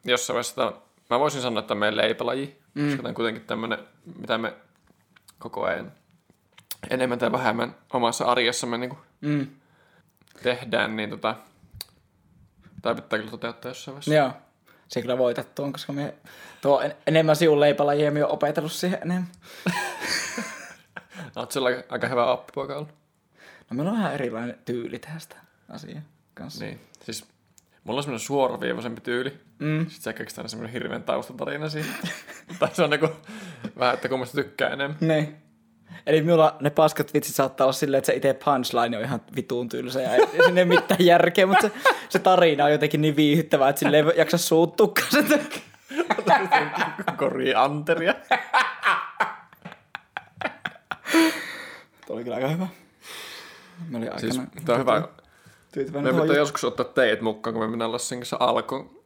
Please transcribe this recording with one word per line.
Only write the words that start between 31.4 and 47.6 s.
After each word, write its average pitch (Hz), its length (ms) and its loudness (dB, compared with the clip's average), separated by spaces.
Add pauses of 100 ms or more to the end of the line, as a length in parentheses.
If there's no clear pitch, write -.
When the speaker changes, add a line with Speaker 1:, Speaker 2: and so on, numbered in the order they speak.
Speaker 1:
siihen. 151 260 -6 (320)
<laughs> - 320 -18
Tai - 140 2
se 180 100 2
on 147 80 4
niinku 151 180 2 (720)
vähän, 123 160 4
että 131 140 -6
kummasta 127 340 -4
tykkää - 260 -2
enemmän. 139 320 -4
Speaker 2:
Niin. 156 360 0 (720)
Eli 156 160 4
minulla 160 380 6
ne 139 100 2
paskat 151 440 2
vitsit 147 200 0
saattaa 135 300 2
olla 131 80 4
silleen, 135 260 0
että 135 80 0
se 120 100 2
ite 135 180 2 (100)
punchline 120 540 0
on 110 60 -4
ihan 123 160 -4 (160)
vituun 123 320 -4
tylsä 127 340 -4
ja - 120 -2
ei, - 80 6 (100)
ei 480 120 2
siinä 180 160 6
ei 180 40 8
mitään 175 420 4
järkeä, 170 400 6
mut 196 140 4
se, 208 120 0 (360)
se 185 100 0
tarina 170 460 6
on 147 80 6
jotenkin 151 280 2
niin 151 160 2
viihyttävää, 151 520 4
että 143 120 0
sille 147 160 4
ei 151 80 8 (120)
jaksa 160 220 2
suuttuakaan 170 720 2
sen 294 180 4
takia. - 340 0 (760)
Speaker 1:
<laughs> 190 800 0
Kori 131 380 0
anteria. 151 600 2 (4000)